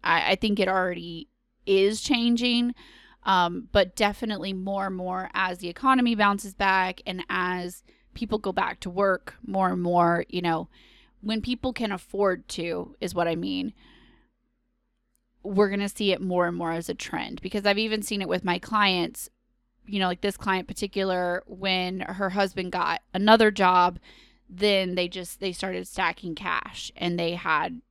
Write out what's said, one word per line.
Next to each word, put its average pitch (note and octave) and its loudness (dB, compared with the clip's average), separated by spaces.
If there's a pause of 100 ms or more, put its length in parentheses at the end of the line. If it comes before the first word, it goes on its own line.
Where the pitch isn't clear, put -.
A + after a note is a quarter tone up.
I, E3 2
I F#3+ 4
think G#3 0
it F#3+ 2
already F3 -2 (380)
is G3 4
changing, A#3+ 2 (480)
um, F3+ 2
but F#3 4
definitely G#3 -2
more G3 -4
and F#3+ -6
more F#3 -6
as F#3 0
the F3+ -8
economy B3+ 4
bounces G3+ 2
back F#3+ 0
and F#3 -8
as F3+ -4 (300)
people A3 -4
go G3 -2
back - -2
to F3+ -8
work F#3+ 0
more F#3+ 0
and F3+ -2
more, F3 2
you F3+ -4
know, E3+ -2 (520)
when G#3+ -2
people B3 -4
can A3 -4
afford F#3+ 0
to E3+ -6
is F3+ -4
what E3+ 2
I E3 0
mean. E3 -4 (1700)
We're G3+ 4
gonna G3+ -2
see G3+ 0
it F3+ 2
more F3+ 0
and F3 -4
more E3+ -2
as E3 -4
a F3+ -4
trend, - -8
because G3+ -4
I've G3+ 2
even A3 -2
seen G3+ -4
it F3+ -6
with F3+ -2
my F3 0
clients, F#3+ 0 (560)
you G3+ -4
know, F#3 2
like F3+ -2
this G3+ 0
client F#3 -2
particular, F#3 -2
when F#3 -2
her F#3+ -4
husband F#3+ -2
got F3+ -2 (120)
another G#3+ 8
job, F3+ 4 (500)
then F#3+ 2
they F3+ 0
just, F3+ -10
they F#3 -4
started F#3 -6
stacking E3+ -2
cash, - -6
and F3 -2
they E3+ -2
had F3 -2